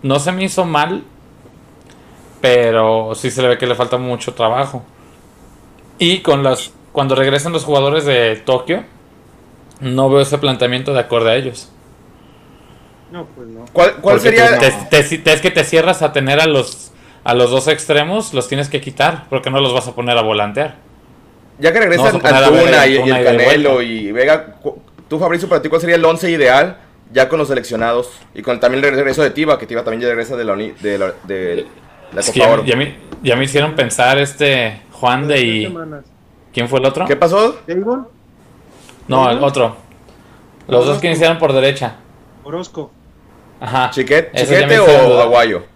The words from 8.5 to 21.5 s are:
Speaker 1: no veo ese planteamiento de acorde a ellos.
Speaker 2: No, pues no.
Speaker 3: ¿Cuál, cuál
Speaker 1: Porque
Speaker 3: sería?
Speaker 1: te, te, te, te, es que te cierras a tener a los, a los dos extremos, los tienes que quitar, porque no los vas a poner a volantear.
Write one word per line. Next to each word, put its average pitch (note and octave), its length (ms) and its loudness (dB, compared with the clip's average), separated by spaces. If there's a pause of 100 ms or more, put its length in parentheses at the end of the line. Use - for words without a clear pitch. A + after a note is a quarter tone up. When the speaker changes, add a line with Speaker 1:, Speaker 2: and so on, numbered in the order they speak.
Speaker 1:
no C3 300 0
veo C#3 100 4
ese C#3 180 0
planteamiento B2+ 540 -2
de C3 80 0
acorde A#2 300 0
a A#2 60 2
ellos. C3 320 -8 (1400)
Speaker 2:
No, E3+ 140 -16
pues B2 220 -20
no. A2+ 240 -20
Speaker 3:
¿Cuál, F3 280 4
cuál G3+ 160 4
Speaker 1:
Porque A3 200 2
Speaker 3:
sería? A#3 220 6
Speaker 1:
te, - 120 4 (200)
te, D3+ 140 4
te, E3 140 -6
te, D#3 160 2
es D3+ 60 -2
que F3+ 100 0
te D#3+ 140 -2
cierras E3 380 0
a D3 100 -2
tener C#3 280 0
a D#3+ 60 2
los, C#3+ 440 -4 (320)
a A#2+ 120 -2
los B2 160 2
dos C3+ 180 0
extremos, D#3 680 -2
los B2+ 140 -4
tienes C#3 200 -6
que C#3 120 -6
quitar, C#3+ 500 -4
porque C3+ 200 -4
no C3+ 100 0
los C3 120 0
vas B2 140 -2
a A#2+ 80 -14
poner A#2+ 240 -2
a A2+ 40 2
volantear. G#2+ 540 -2 (840)